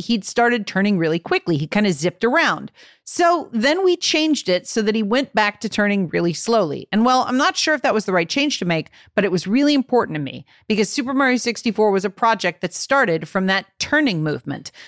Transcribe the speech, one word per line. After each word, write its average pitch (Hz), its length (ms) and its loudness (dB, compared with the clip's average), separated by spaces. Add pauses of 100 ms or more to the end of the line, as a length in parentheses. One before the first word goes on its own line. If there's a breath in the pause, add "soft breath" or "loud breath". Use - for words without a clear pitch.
he'd 233 180 0
started 240 420 0
turning 196 300 0
really 165 220 0
quickly. 175 360 -2
He 147 120 -2
kinda 202 260 2
zipped 165 320 -2
around. 247 440 0 (360 soft breath)
So 339 480 2
then 277 320 2
we 359 100 4
changed 311 540 0
it 180 180 0
so - 140 -2
that 208 120 0
he 220 100 0
went 240 300 -2
back 208 280 0
to 214 80 -6
turning 202 400 0
really 170 240 0
slowly. 170 580 -2
And 220 140 2
well, 254 200 4
I'm 254 120 -2
not 320 180 0
sure - 180 0
if 277 100 -2
that 269 100 2
was 214 100 0
the - 80 -4
right 175 160 2
change 285 320 -2
to 190 60 -4
make, 165 240 -2 (260 soft breath)
but 202 80 2
it 196 80 0
was 175 160 -2
really 285 260 4
important 240 440 0
to 151 40 -4
me 135 240 -10 (220 soft breath)
because 208 220 0
Super 269 240 -4
Mario 254 240 2
sixty-four 214 540 0
was 190 120 0
a 208 60 0
project 202 500 -2
that 180 140 -6
started 180 560 0
from 190 160 0
that 190 220 0 (120)
turning 262 420 0
movement. 143 500 -6 (160 loud breath)